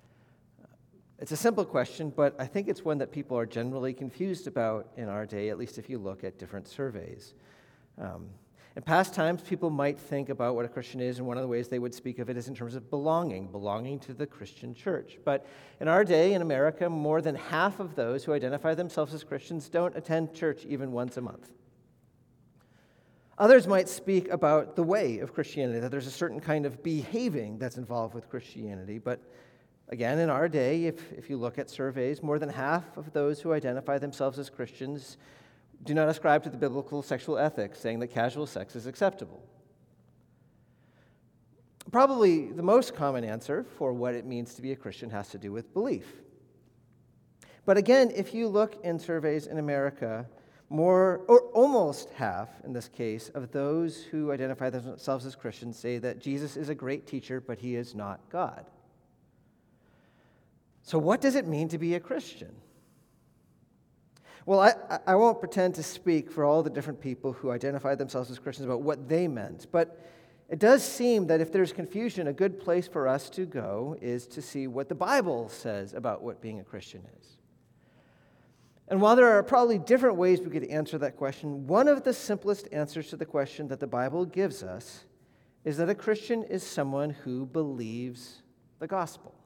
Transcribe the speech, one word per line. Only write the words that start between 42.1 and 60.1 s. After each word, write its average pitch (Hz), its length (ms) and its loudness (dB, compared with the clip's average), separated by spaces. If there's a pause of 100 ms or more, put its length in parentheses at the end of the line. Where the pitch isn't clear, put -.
the 165 100 -6
most 240 320 6
common 135 300 0
answer 143 400 -4 (120)
for 135 140 0
what 123 240 -2
it 120 100 -8
means 120 300 -8
to 123 60 -16
be 131 100 -6
a 135 40 -8
Christian 113 340 -12
has 101 200 -8
to 104 80 -12
do 101 140 -10
with 113 220 -10
belief. 196 340 -4 (1600)
But 196 120 8
again, 240 380 8
if - 180 -4
you 226 140 -2
look 214 380 0
in 170 120 -2
surveys 156 500 -2
in 160 120 -6
America, 139 640 -4 (440)
more, 180 580 4
or 240 140 12 (120)
almost 220 580 4
half 104 380 -4 (140)
in 131 80 -10
this 120 160 -8
case, 113 480 -6
of 127 160 -10
those 160 500 -2
who 151 300 -4
identify 131 380 -4
themselves 127 560 -6
as 131 100 -12
Christians 117 420 -12
say 120 220 -4
that 120 200 -6
Jesus 143 360 -6
is 143 140 -6
a 151 60 -4
great 131 300 -6
teacher, 127 360 -8
but 123 180 -10
he 123 160 -6
is 120 180 -6
not 101 360 -8
God. - 360 -6 (2250)